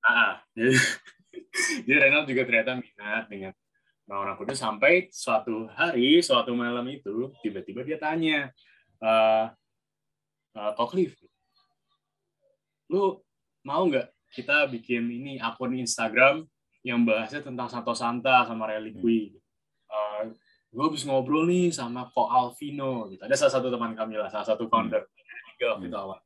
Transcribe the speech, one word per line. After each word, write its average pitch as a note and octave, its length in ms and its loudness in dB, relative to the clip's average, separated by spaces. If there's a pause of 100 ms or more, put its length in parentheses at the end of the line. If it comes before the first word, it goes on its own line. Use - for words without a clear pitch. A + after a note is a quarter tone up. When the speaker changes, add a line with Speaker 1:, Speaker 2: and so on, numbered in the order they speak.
Speaker 1:
Ah, A#2 440 2
<laughs> - 100 -18
jadi, B2 180 4 (1080)
jadi C#3 160 4
Reynald C#3+ 260 4
juga C3 160 0
ternyata A#2+ 320 0
minat A2 540 -8
dengan G2 240 -12 (520)
orang-orang G2 340 -6
Kudus B2+ 200 -6
sampai A2 340 2 (160)
suatu A2 640 -4
hari, D3 500 4
suatu B2 320 2
malam A#2+ 340 -2
itu, C3 520 -8
tiba-tiba G2 440 -8
dia D3+ 140 -6
tanya, D3+ 540 -2 (480)
"Eh, A2 480 4 (1040)
eh, G#2+ 220 -4
Kok A#2+ 160 -2
Cliff, E3+ 240 0 (1700)
lu F#3+ 340 0 (420)
mau D3 200 0
nggak C3 220 2 (220)
kita D3 380 0
bikin A#2 400 -4
ini B2 320 -8
akun A#2 360 -4
Instagram B2+ 720 2 (380)
yang A#2+ 220 2
bahasnya A2+ 380 0
tentang B2 260 -8
Santo A#2 260 -4
Santa B2 500 4
sama A2+ 240 -6
relikui?" G#2+ 640 0 (540)
Speaker 2:
Hmm. G#2+ 420 -4
Speaker 1:
Eh, A2+ 80 -16 (320)
"Gue A#2+ 160 -4
habis D3 200 -2
ngobrol C3+ 420 2
nih F3+ 240 4
sama B2 400 -8
Ko A#2+ 180 0
Alvino," C#3+ 800 -2
gitu. F#2+ 140 -16
Ada C3 160 0
salah C#3 160 4
satu B2+ 160 0
teman A#2 220 -4
kami A2 240 -6
lah, G#2 120 -4
salah G#2 180 -6
satu A2 200 0
founder. G2 360 2
Speaker 2:
Hmm. - 180 -20 (340)
Speaker 1:
Tiga A#2+ 180 -2
waktu F#2+ 140 -6
itu E2+ 80 -10
Speaker 2:
Hmm. G2 80 -8
Speaker 1:
awal. F#2+ 240 -12